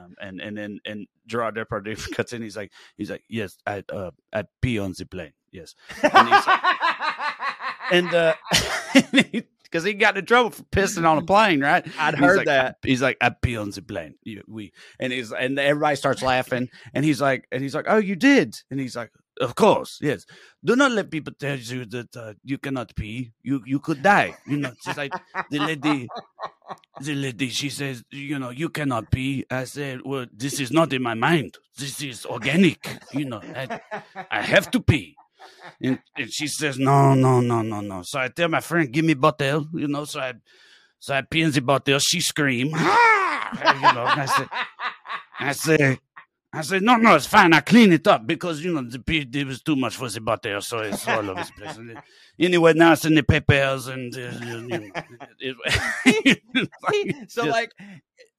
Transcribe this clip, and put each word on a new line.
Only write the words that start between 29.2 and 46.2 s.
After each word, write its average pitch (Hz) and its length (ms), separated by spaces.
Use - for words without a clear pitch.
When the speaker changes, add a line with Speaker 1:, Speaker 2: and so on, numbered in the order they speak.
Speaker 1:
I 127 140
said, 135 400
"Well, 131 280
this 135 280
is 120 120
not 160 200
in 127 100
my 117 120
mind. 123 440
This 143 260
is 127 240
organic. 139 600
You 143 140
know, 113 160
I, 131 380
I 104 120
have - 300
to 254 80
pee." - 340
And, 127 200
and 117 160
she 151 160
says, 139 300
"No, 135 360
no, 131 260
no, 117 220
no, 110 180
no." 95 220
So 139 160
I 127 100
tell 170 200
my 160 120
friend, 160 320
"Give 160 120
me 160 100
bottle," 147 600
you 151 120
know, 143 180
so 147 160
I, 127 140
so - 160
I 135 80
pee 160 200
in 156 100
the 139 100
bottle. 135 380
She 175 200
scream, 139 540
"Ah!" 392 760
You - 180
know, 120 120
and 185 160
I 135 40
say, 131 200
I 139 140
say, 143 460